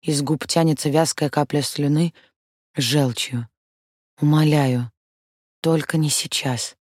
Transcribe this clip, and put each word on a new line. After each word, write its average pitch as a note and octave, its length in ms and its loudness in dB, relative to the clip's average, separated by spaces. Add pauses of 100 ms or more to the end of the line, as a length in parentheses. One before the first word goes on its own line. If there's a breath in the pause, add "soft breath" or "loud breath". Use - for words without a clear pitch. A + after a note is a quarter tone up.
Из D3 200 -2
губ C#3+ 260 -2
тянется D#3+ 420 2
вязкая D#3 400 0
капля D3 320 0
слюны D3 520 0 (640 soft breath)
с D3 60 -2
желчью. B2 680 -2 (720)
«Умоляю. D3 720 2 (720)
Только E3 360 0
не D#3 120 0
сейчас. - 760 -4